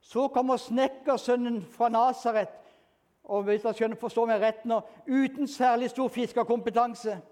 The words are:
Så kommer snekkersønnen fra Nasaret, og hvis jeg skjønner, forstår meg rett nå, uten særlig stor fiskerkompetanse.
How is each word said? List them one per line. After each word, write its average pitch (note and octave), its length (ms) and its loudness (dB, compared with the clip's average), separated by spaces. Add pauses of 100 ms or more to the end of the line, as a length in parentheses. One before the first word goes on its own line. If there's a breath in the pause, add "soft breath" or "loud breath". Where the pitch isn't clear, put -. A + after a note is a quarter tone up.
Så C4+ 320 -2
kommer C4 240 2
snekkersønnen B3 1000 0 (140)
fra A#3 200 2
Nasaret, A3+ 560 2 (760 soft breath)
og G3+ 180 -2
hvis G#3 220 0
jeg A3 120 -2
skjønner, A3+ 240 -2
forstår A#3 300 0
meg G#3+ 100 2
rett A3 240 0
nå, A3+ 140 0 (280 loud breath)
uten C4+ 420 0
særlig B3 420 2
stor B3+ 180 -2
fiskerkompetanse. A#3 1080 -2 (140)